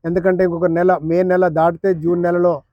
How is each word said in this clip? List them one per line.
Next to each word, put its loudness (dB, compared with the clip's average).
ఎందుకంటే 0
ఇంకొక -2
నెల, 2
మే 0
నెల 2
దాటితే 0
జూన్ 0
నెలలో 0